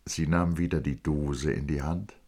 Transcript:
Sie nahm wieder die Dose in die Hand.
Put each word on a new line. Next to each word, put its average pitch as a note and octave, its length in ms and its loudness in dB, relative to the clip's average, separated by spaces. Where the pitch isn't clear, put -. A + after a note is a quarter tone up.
Sie E2 200 -2
nahm E2+ 320 2
wieder E2+ 220 2
die C2+ 240 -2
Dose D2 480 0
in C#2+ 160 -2
die C#2+ 160 -2
Hand. F2 320 -4